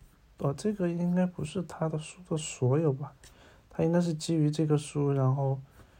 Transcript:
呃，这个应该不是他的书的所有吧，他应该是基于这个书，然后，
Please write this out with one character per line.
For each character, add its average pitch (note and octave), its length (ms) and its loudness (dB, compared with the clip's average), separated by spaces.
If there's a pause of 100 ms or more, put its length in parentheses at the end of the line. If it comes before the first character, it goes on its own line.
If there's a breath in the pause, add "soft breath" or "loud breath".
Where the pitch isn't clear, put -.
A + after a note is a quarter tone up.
(380)
呃， C#3 160 -2
这 G#3+ 180 -2
个 F3+ 160 -2
应 F3 260 0
该 F3+ 100 4
不 F3+ 200 -4
是 F3+ 180 -6
他 D#3+ 260 -4
的 D#3+ 100 -4
书 - 200 -12 (100)
的 E3 80 -2
所 C3+ 420 0
有 D#3+ 140 2
吧， C#3 200 -6 (580 soft breath)
他 E3 140 0
应 E3 80 4
该 F3 80 4
是 E3+ 120 0
基 D#3 220 -2
于 D3+ 160 4
这 D#3 160 0
个 D3+ 100 4
书， D3 360 0
然 C3 220 2
后， C3+ 240 -2 (420 soft breath)